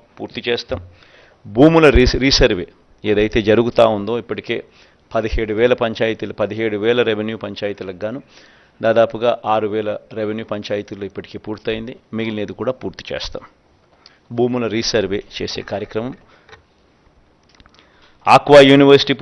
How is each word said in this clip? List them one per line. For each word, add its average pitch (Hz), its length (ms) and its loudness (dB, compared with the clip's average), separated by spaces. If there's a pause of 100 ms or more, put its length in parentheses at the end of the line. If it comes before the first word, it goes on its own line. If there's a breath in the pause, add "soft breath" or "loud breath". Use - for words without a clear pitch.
(200)
పూర్తి 110 280 -12
చేస్తాం. - 320 -6 (760 soft breath)
భూముల 160 300 6 (100)
రీస్-, 123 260 2
రీసర్వే 117 440 2 (440)
ఏదైతే 107 280 0 (100)
జరుగుతూ 117 360 4 (120)
ఉందో, 101 260 -6
ఇప్పటికే 110 340 -8 (580 soft breath)
పదిహేడు 110 440 -2
వేల 123 240 2
పంచాయతీలు, 110 580 -4
పదిహేడు 107 440 -4
వేల 120 240 2
రెవెన్యూ 107 360 -4
పంచాయతీలకు 101 600 -10
గాను 117 160 -10 (640 soft breath)
దాదాపుగా 113 460 0 (220)
ఆరు 107 220 -2
వేల 104 160 -6 (280)
రెవెన్యూ 110 320 -8
పంచాయతీలు 101 600 -8
ఇప్పటికీ - 340 -16
పూర్తయింది. 110 500 -10 (220)
మిగిలినది 107 440 -6
కూడా 120 200 -4
పూర్తి - 320 -12
చేస్తాం. - 300 -10 (960 soft breath)
భూముల 123 280 0 (100)
రీసర్వే 104 440 -2 (160)
చేసే - 260 -10 (100)
కార్యక్రమం. 113 400 -8 (2250 soft breath)
ఆక్వా 143 240 8 (100)
యూనివర్సిటీ 139 520 6